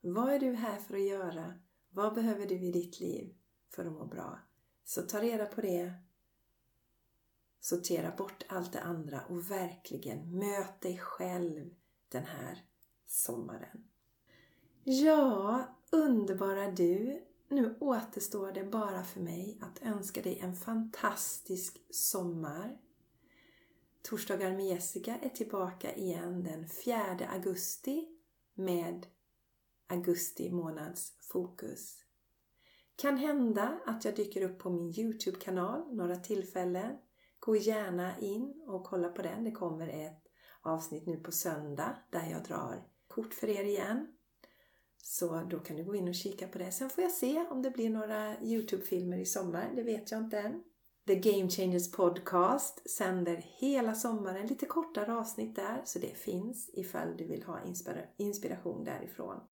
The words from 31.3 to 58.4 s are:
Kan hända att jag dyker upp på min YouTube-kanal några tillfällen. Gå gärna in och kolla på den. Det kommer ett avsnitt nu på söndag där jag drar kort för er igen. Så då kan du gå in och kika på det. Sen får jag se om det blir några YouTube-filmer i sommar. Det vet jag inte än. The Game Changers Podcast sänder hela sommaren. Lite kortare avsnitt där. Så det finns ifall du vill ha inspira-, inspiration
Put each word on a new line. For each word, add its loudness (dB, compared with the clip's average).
Kan 4
hända 4
att -2
jag 0
dyker 0
upp -2
på -4
min 0
YouTube-kanal 0
några 2
tillfällen. 0
Gå 4
gärna 2
in -2
och -4
kolla 2
på -4
den. -2
Det 0
kommer -4
ett -8
avsnitt -2
nu 0
på -8
söndag -2
där -2
jag -4
drar -4
kort -4
för -2
er 2
igen. 0
Så -2
då -2
kan -6
du -4
gå -4
in 2
och 0
kika -4
på -10
det. -4
Sen -2
får 0
jag 4
se 2
om -2
det 2
blir 2
några -2
YouTube-filmer 0
i 0
sommar. 0
Det 0
vet 0
jag -2
inte 0
än. -2
The 8
Game 6
Changers 2
Podcast 4
sänder 2
hela 2
sommaren. 0
Lite 0
kortare 0
avsnitt -2
där. -2
Så -4
det -4
finns -4
ifall -2
du -6
vill -4
ha -6
inspira-, -6
inspiration -2